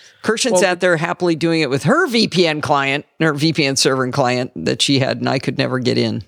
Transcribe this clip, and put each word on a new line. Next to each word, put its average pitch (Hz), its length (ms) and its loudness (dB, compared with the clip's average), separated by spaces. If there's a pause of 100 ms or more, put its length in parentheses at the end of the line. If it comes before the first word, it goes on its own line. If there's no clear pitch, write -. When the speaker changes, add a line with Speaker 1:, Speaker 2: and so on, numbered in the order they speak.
(220)
Speaker 1:
Kirshen's 220 400 2
Speaker 2:
Well, 196 40 4
Speaker 1:
out 180 140 0
there 180 180 2
happily 170 360 0
doing 165 280 0
it 135 80 0
with 135 140 -2
her 302 220 2
V 226 220 0
P 175 180 2
N 151 140 -2
client, 139 460 0 (140)
her 160 140 2
V 147 180 0
P 147 120 0
N 135 120 0
server 131 280 0
and 127 80 -4
client 123 420 0
that 123 280 -4
she 139 180 2
had, 120 180 -2
and 123 100 -4
I 131 120 -2
could 131 180 -4
never 127 220 -2
get 123 180 0
in. 113 300 -2